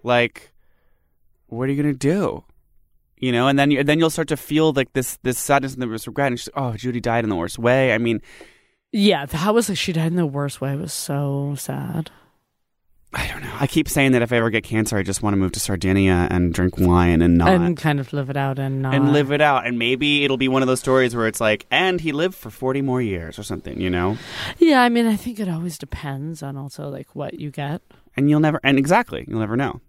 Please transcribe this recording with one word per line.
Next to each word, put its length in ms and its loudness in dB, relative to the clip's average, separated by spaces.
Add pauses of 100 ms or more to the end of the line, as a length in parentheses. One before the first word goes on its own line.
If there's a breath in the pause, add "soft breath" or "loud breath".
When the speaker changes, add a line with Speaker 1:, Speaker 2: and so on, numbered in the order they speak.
Speaker 1:
like, 500 0 (960)
what 200 -4
are 40 0
you 100 -2
gonna 100 0
do? 520 -2 (760)
You 140 -2
know, 140 2
and 120 4
then 120 4
you, 140 2
then 140 2
you'll 120 2
start 180 -4
to 80 -2
feel, 360 0
like, 200 -2
this, 300 -4
this 160 -2
sadness 360 0
and 80 -8 (100)
this 140 -8
regret. 220 -2
And 120 -2
she's 140 -12
like, 80 -4 (120)
"Oh, 20 -8
Judy 240 -4
died 240 0
in 60 -2
the 60 0
worst 220 -6
way." 360 4
I 40 0
mean, 220 0 (720 loud breath)
Speaker 2:
Yeah, 340 2
that 280 -2
was, 140 2
like, 100 -4
she 140 -4
died 160 0
in 80 -2
the 100 2
worst 340 -4
way. 120 -4
It 80 -4
was 120 -8
so 680 -4
sad. 520 -6 (1040 soft breath)
Speaker 1:
I 120 -4
don't 140 -10
know. 180 -12
I 80 0
keep 200 0
saying 240 4
that 100 4
if 100 0
I 60 2
ever 120 2
get 140 0
cancer, 340 0
I 60 0
just 180 -4
wanna 140 0
move 160 2
to 80 -8
Sardinia 720 2
and 200 2
drink 260 0
wine 440 6
and 160 6
not 120 6
Speaker 2:
And 260 2
kind 240 -2
of 120 -10
live 160 -4
it 80 -6
out 220 -2
and 240 -4
not 100 -2
Speaker 1:
and 200 4
live 180 2
it 100 0
out. 260 4
And 120 -2
maybe 460 2
it'll 120 2
be 120 0
one 140 2
of 60 2
those 120 2
stories 340 2
where 140 0
it's 120 -4
like, 300 2
"And 300 2
he 100 -4
lived 240 -2
for 160 -16
forty 320 -4
more 180 -2
years," 380 -4
or 60 -12
something, 360 -10
you 80 -2
know? 280 0 (420 loud breath)
Speaker 2:
Yeah, 240 4
I 60 4
mean, 180 2
I 80 2
think 240 -8
it 100 -4
always 300 -6
depends 640 -8
on 140 -10
also, 320 -12
like, 260 -14
what 240 -10
you 140 -10
get. 300 -6 (340)
Speaker 1:
And 120 2
you'll 120 0
never, 240 2
and 140 4
exactly, 500 0
you'll 120 -4
never 160 -2
know. 320 -4